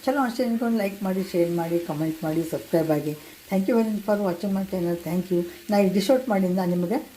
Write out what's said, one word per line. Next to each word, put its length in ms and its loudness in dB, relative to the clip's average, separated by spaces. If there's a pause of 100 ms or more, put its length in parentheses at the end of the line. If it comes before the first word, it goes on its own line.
ಚಲೋ 180 0
ಅಷ್ಟೇ 220 0
ಅನ್ಕೊಂಡು 340 0
ಲೈಕ್ 240 -2
ಮಾಡಿ, 200 0 (100)
ಶೇರ್ 260 2
ಮಾಡಿ, 200 0 (100)
ಕಾಮೆಂಟ್ 360 -2
ಮಾಡಿ, 180 0 (100)
ಸಬ್ಸ್ಕ್ರೈಬ್ 380 0
ಆಗಿ. 240 0 (360)
Thank 180 2
you 80 4
very 140 2
much 120 -2
for 140 0
watching 380 -2
my 100 0
channel. 400 -2
Thank 260 -2
you. 100 2 (300)
ನಾ 80 4
ಈ 160 6
ಡಿಶ್ 160 2
ಔಟ್ 180 4
ಮಾಡಿಂದ 380 2
ನಿಮಗೆ 320 0 (180)